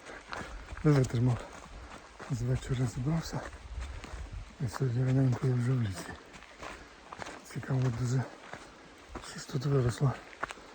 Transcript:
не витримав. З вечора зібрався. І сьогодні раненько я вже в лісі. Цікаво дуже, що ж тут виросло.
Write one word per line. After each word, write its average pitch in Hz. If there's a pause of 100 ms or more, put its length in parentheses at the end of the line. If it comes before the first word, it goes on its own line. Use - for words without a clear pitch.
(840)
не 156
витримав. 127 (920)
З 117
вечора 127
зібрався. 151 (1200)
І 127
сьогодні 127
раненько 131
я 127
вже 123
в 127
лісі. 95 (1300)
Цікаво 131 (180)
дуже, 123 (1080)
що 170
ж -
тут 139
виросло. 135 (640)